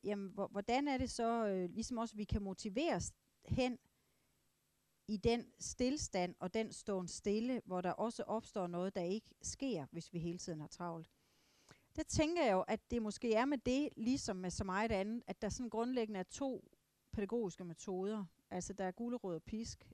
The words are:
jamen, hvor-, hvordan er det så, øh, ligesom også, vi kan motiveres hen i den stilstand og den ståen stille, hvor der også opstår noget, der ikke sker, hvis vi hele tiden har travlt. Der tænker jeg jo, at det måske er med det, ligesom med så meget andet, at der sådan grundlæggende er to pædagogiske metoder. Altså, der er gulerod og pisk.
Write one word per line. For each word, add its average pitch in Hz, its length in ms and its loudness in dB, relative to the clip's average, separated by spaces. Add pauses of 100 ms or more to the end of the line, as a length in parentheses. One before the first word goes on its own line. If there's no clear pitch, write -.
jamen, 202 240 -2
hvor-, 196 200 -4
hvordan 240 400 0
er 262 100 2
det 254 120 0
så, 233 360 2
øh, 185 240 0
ligesom 220 280 -4
også, 226 180 -4
vi 208 80 -4
kan 214 180 0
motiveres 208 720 0 (320)
hen 254 340 2 (1300)
i 214 80 0
den 233 300 4 (120)
stilstand 247 800 0
og 180 160 -4
den 220 180 0
ståen 185 360 -2
stille, 226 560 0
hvor 180 160 -2
der 180 100 0
også 226 320 -2
opstår 208 440 -2
noget, 175 280 -2
der 185 80 0
ikke 190 280 -2 (120)
sker, 208 480 -2
hvis - 220 -10
vi 175 60 -4
hele 170 200 -2
tiden 156 220 -6
har 151 80 -8
travlt. 165 420 -8 (840)
Der 311 60 -2
tænker 320 420 4
jeg 214 80 8
jo, 185 80 8
at - 300 -2
det 240 120 2
måske 214 320 2
er 226 100 8
med 285 140 2
det, 269 380 2
ligesom 226 400 0
med 180 140 -2
så 202 140 -4
meget 202 280 2
andet, 208 340 0
at - 160 -6
der 214 60 0
sådan 233 220 -4
grundlæggende 226 500 0
er 180 40 -4
to - 460 -4 (420)
pædagogiske 202 520 -2
metoder. 190 600 -4 (260)
Altså, 180 220 -4
der 190 120 -4
er 185 80 0
gulerod 233 420 -4
og 160 80 -4
pisk. - 520 -8